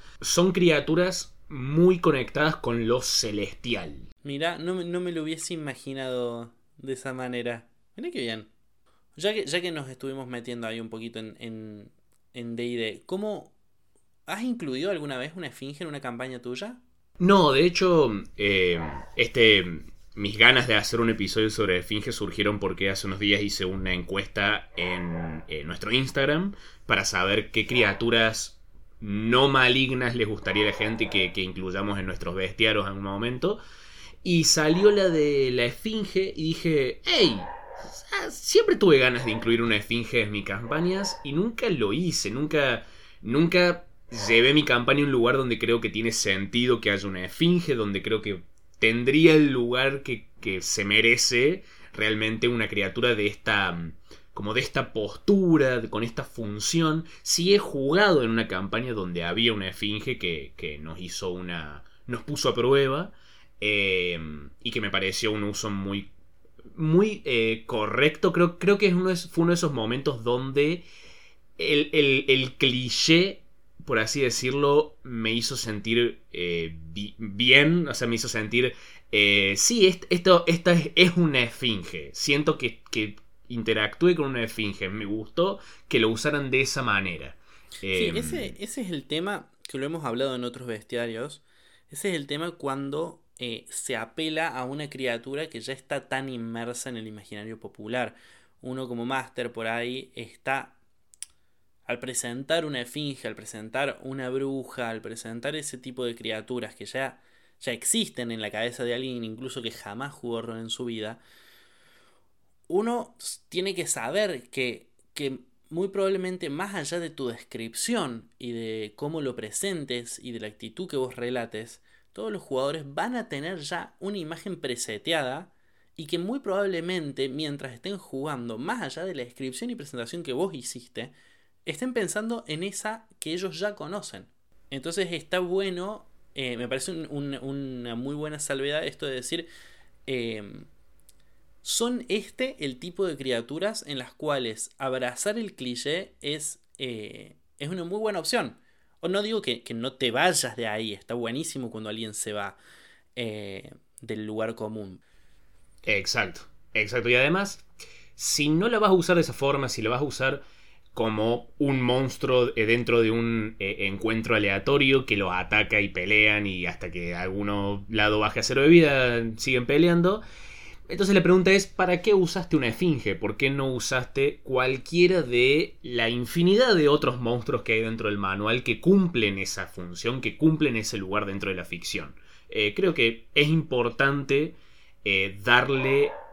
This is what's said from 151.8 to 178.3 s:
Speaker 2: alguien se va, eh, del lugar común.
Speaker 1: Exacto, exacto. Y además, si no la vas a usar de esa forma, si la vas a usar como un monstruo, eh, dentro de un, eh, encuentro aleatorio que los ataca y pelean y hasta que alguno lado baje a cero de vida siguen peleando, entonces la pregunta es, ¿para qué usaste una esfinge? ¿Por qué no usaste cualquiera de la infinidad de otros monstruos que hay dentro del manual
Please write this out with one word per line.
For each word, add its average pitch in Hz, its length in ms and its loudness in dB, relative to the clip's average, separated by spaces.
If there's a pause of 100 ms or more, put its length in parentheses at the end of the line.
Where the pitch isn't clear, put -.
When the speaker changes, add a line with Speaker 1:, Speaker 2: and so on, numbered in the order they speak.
Speaker 2:
alguien 110 240 -8
se - 180 -6
va, 101 240 -6 (600)
eh, 107 540 -8 (300)
del 110 260 -6
lugar 110 280 -4
común. 107 480 -10 (800)
Speaker 1:
Exacto, 101 580 -2 (320)
exacto. 110 340 0
Y 123 60 6
además, 170 500 0 (500)
si - 340 0
no 165 200 2
la 240 100 2
vas 208 120 6
a 190 40 6
usar 175 220 6
de 165 60 6
esa 123 100 -2
forma, 139 360 0
si 117 140 -6
la 110 80 0
vas 123 100 0
a 147 40 -2
usar 135 380 -2 (520)
como 113 640 0
un 135 240 2
monstruo, 127 720 2
eh, 110 100 2
dentro 117 360 4
de 110 80 4
un, 113 480 0
eh, 101 300 -4
encuentro 110 480 0
aleatorio 131 680 4
que 104 100 2
los 95 160 0
ataca 104 480 2
y 101 80 0
pelean 104 580 2
y 90 200 -4
hasta 87 240 -8
que 87 240 -6
alguno 101 720 -4
lado 107 320 4
baje 107 200 0
a - 40 -2
cero 131 180 2
de 143 60 8
vida 135 540 8 (140)
siguen 123 300 0
peleando, 170 560 4 (640)
entonces 196 260 2
la 180 80 8
pregunta 180 300 8
es, 196 140 6
¿para 180 360 2
qué 220 120 6
usaste 180 420 4
una 127 120 4
esfinge? 120 460 2
¿Por 104 240 -4
qué 135 120 4
no 139 220 0
usaste 131 720 0
cualquiera 135 800 4
de 127 600 4
la 117 280 0
infinidad 175 640 4
de 147 120 6
otros 135 320 2
monstruos 120 420 -2
que 113 120 0
hay 110 60 2
dentro 113 300 -2
del 104 80 -2
manual 104 440 0